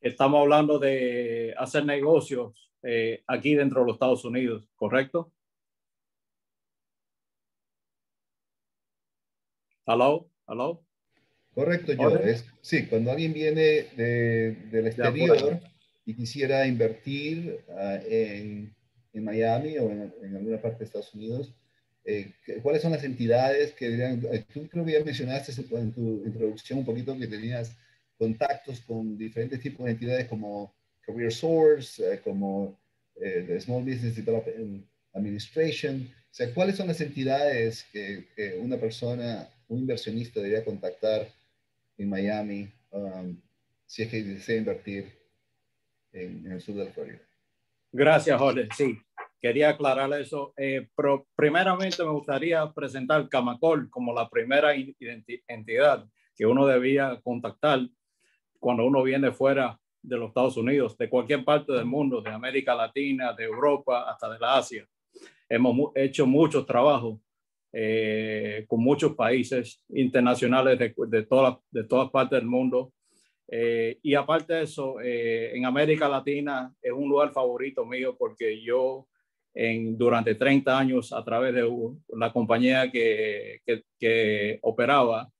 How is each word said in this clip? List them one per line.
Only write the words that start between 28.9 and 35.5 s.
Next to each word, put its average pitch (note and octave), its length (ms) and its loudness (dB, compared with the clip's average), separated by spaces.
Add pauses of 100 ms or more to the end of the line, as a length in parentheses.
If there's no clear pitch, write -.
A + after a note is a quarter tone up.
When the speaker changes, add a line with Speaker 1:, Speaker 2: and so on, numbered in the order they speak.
Speaker 2:
diferentes A2+ 440 -6
tipos B2+ 260 -10
de A#2+ 60 -2
entidades A#2+ 360 -4
como G#2 460 -10 (260)
Career A#2 320 -4
Source, D#3 720 4
eh, F#2 200 -2
como, G2 560 -4 (380)
eh, F#2 300 -4
the F2 120 -4
Small B2 240 -4
Business A#2+ 320 -4
Development A2 720 -6 (280)
Administration. C3 880 -4